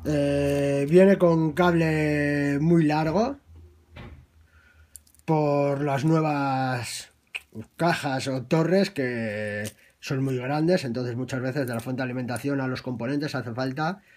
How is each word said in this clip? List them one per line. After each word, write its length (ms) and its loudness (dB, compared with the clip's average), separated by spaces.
Eh, 880 0
viene 280 8
con 360 4
cable 1040 2
muy 240 4
largo 540 0
por 580 2
las 220 -2
nuevas 1080 0
cajas 500 -2
o 140 -4
torres, 480 2
que 840 -4
son 240 -4
muy 100 -2
grandes, 480 0
entonces 320 -4
muchas 240 -6
veces 280 -4
de 60 -6
la 60 -2
fuente 220 -6
de 20 -2
alimentación 560 -4
a 80 -4
los 140 -6
componentes 520 -6
hace 200 -6
falta 480 -4